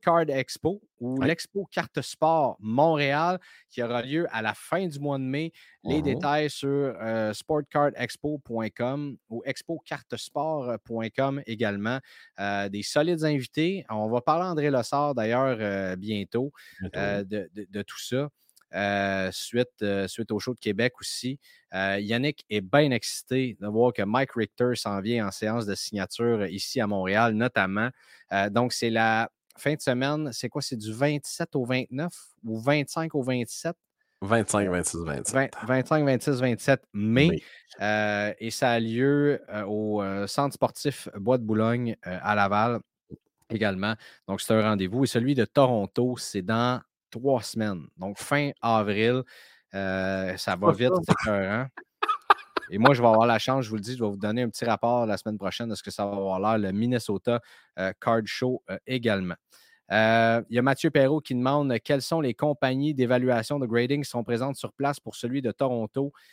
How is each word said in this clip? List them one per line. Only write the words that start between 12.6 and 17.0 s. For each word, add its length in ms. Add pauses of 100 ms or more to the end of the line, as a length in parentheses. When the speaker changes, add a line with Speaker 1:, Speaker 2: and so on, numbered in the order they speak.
Speaker 1:
des 140
solides 400
invités. 680
On 200
va 100
parler 260
à 40
André 220
Lessard 420
d'ailleurs, 460
euh, 340
bientôt, 580 (280)
Speaker 2:
Bientôt, 180
Speaker 1:
euh, 220